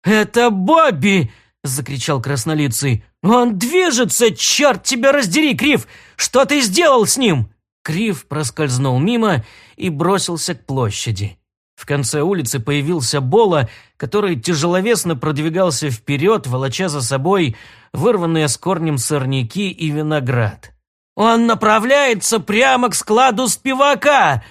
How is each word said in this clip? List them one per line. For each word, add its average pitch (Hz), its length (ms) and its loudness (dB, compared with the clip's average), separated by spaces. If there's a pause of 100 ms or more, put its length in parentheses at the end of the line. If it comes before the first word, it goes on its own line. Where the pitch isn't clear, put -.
«Это 214 460 2
Бобби!» 196 800 2 (320)
закричал 135 600 -6
краснолицый. 139 800 -2 (180)
«Он 233 360 2
движется! 240 760 0
Чёрт 254 480 0
тебя 269 300 0
раздери, 233 420 2
Крив! 254 320 0 (300)
Что - 300 2
ты 285 160 0
сделал 240 440 4
с - 120 -2
ним?» 170 320 0 (340)
Крив 185 420 -4
проскользнул 135 720 -2
мимо 202 460 2 (320)
и 185 140 -4
бросился 170 640 -2
к - 100 -14
площади. 101 760 -4 (360)
В - 100 -20
конце 143 380 -2
улицы 151 380 -2
появился 147 600 -2
Бола, 160 480 2 (300)
который 190 380 -2
тяжеловесно 175 800 0
продвигался 156 760 -2
вперёд, 143 560 0
волоча 131 420 -4
за 147 140 -4
собой 139 540 0 (360)
вырванные 165 560 0
с - 80 -2
корнем 165 400 -2
сорняки 135 720 -4
и 160 220 -6
виноград. 135 840 -2 (420)
«Он 226 320 2
направляется 226 960 2
прямо 247 480 0
к 175 60 -4
складу 240 540 2
спивака!» 269 1000 2